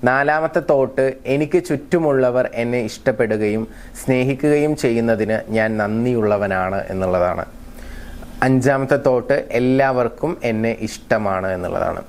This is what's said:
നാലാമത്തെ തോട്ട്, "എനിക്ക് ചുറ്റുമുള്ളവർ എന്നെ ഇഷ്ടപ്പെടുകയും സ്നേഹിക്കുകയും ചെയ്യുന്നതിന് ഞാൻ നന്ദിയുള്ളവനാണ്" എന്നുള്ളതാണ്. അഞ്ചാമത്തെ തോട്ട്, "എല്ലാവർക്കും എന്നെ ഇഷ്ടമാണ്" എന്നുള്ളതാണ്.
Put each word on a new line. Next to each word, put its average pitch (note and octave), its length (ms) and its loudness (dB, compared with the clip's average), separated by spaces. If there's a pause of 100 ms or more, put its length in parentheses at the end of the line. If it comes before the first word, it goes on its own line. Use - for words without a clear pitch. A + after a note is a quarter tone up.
നാലാമത്തെ D3+ 640 2
തോട്ട്, C3+ 440 2 (120)
"എനിക്ക് D3 380 0
ചുറ്റുമുള്ളവർ C3+ 880 2
എന്നെ A#2+ 240 -2
ഇഷ്ടപ്പെടുകയും A2 880 0 (360)
സ്നേഹിക്കുകയും C#3 720 2
ചെയ്യുന്നതിന് A2+ 760 0
ഞാൻ A2 240 2
നന്ദിയുള്ളവനാണ്" G#2 1120 0
എന്നുള്ളതാണ്. F2+ 540 0 (1000)
അഞ്ചാമത്തെ C3 540 2
തോട്ട്, B2+ 540 2
"എല്ലാവർക്കും B2+ 920 0
എന്നെ A2+ 360 0
ഇഷ്ടമാണ്" G2+ 680 -2
എന്നുള്ളതാണ്. F2+ 640 -2